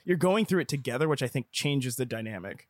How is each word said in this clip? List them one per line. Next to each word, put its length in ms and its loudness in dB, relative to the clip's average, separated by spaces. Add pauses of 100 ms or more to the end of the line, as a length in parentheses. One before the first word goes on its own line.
you're 140 2
going 280 4
through 160 2
it 60 -2
together, 400 0
which 160 0
I 40 0
think 240 -4
changes 440 0
the 100 -2
dynamic. 640 -8